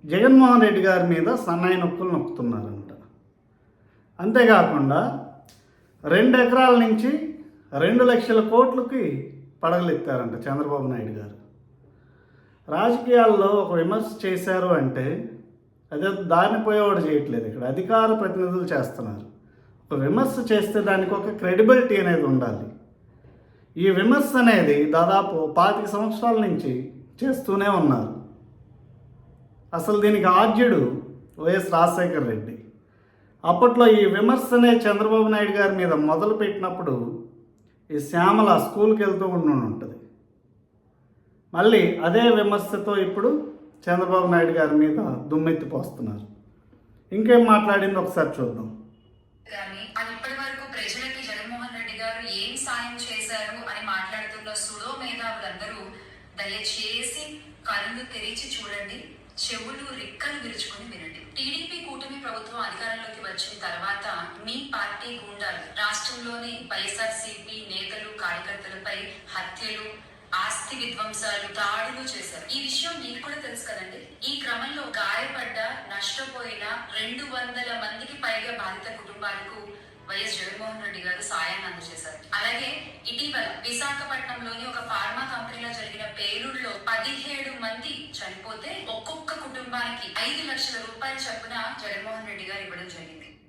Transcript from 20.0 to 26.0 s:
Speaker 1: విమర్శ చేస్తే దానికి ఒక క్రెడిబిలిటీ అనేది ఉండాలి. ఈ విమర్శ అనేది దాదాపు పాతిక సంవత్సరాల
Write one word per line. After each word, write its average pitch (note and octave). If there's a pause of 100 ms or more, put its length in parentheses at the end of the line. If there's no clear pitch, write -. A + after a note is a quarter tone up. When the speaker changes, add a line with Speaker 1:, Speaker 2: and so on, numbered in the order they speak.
Speaker 1:
విమర్శ G#3 (160)
చేస్తే G#3 (120)
దానికి F#3+
ఒక G#3
క్రెడిబిలిటీ A3
అనేది E3
ఉండాలి. A2+ (1160)
ఈ - (140)
విమర్శ C4 (120)
అనేది F#3 (200)
దాదాపు F#3 (220)
పాతిక G#3
సంవత్సరాల A3